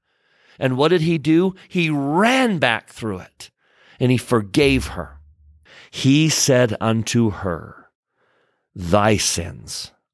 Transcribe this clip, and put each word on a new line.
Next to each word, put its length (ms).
And 180
what 120
did 120
he 160
do? 380
He 200
ran 680
back 320
through 300
it, 300
and 120
he 80
forgave 720
her. 300
He 380
said 540
unto 480
her, 600
"Thy 420
sins 760